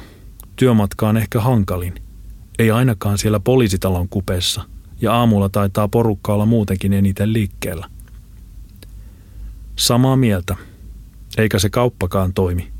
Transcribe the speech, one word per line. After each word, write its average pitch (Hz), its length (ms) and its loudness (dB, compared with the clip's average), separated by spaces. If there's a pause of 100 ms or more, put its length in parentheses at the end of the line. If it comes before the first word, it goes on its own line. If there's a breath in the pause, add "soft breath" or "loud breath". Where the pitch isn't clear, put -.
(560 loud breath)
Työmatka 110 540 2
on 110 80 2
ehkä 110 220 0
hankalin. 92 600 0 (580)
Ei 113 120 4
ainakaan 110 460 2
siellä 104 220 0
poliisitalon 95 680 2
kupeessa. 92 560 -4 (360)
Ja 107 120 2
aamulla 110 360 4
taitaa 101 380 0
porukka 110 460 0
olla 104 120 2
muutenkin 101 480 0
eniten 98 400 0
liikkeellä." 98 560 -4 (1900 loud breath)
"Samaa 127 400 4
mieltä. 107 400 2 (840 loud breath)
Eikä 110 220 2
se 104 100 0
kauppakaan 98 640 0
toimi, 90 460 -2